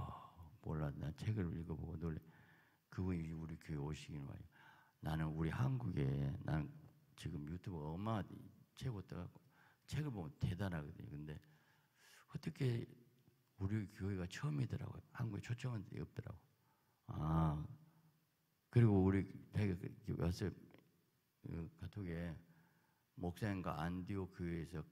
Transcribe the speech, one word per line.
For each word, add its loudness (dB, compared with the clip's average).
몰라. 0
난 -2
책을 0
읽어보고 -4
놀래. -2
그분이 0
우리 -4
교회 -4
오시기는 -4
와요. -8
나는 2
우리 2
한국에, 2
나는 2
지금 -6
유튜브가 -4
어마어마하게 -2
최고 -6
떠갖고 -8
책을 -2
보면 -4
대단하거든요. -2
근데 -8
어떻게 0
우리 2
교회가 -2
처음이더라고요. -2
한국에 -2
초청한 -2
데 -6
없더라고. -8
아, 4
그리고 10
우리 6
대개 4
그 -4
왔어요. 2
그 -6
카톡에 -4
"목사님과 0
안디옥 -2
교회에서 -2